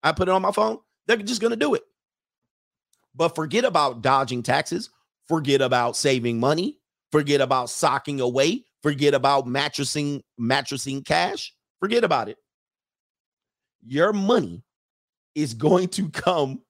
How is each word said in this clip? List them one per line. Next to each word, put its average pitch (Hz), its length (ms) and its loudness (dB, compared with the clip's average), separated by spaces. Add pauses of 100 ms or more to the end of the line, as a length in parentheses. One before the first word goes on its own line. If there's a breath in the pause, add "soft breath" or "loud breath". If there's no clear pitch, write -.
I 156 100 2
put 180 160 -2
it 185 40 2
on 190 100 2
my 190 100 -2
phone?" 220 260 0 (280)
They're 277 120 2
just 208 220 -6
gonna 233 160 0
do 269 180 0
it. - 80 -4 (1300)
But 160 200 0
forget 160 300 -2
about 143 380 0
dodging 131 400 2
taxes. 139 480 -2 (360)
Forget 143 340 2
about 123 360 2
saving 120 440 0
money. 160 380 0 (320)
Forget 143 300 2
about 131 300 0
socking 139 500 -2
away. 135 440 0 (180)
Forget 143 320 2
about 135 320 2
mattressing, 143 760 -4 (180)
mattressing 135 640 -2
cash. - 480 -2 (280)
Forget 220 240 0
about 135 240 0
it. 110 80 -14 (1500)
Your 147 280 0
money 196 500 0 (720)
is 143 200 -4
going 170 340 4
to 185 220 -4
come. 147 600 -2